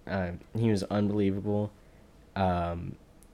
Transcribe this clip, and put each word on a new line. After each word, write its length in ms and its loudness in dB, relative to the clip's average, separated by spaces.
Uh, 240 -2
he 140 4
was 120 2
unbelievable. 880 0
Um, 600 0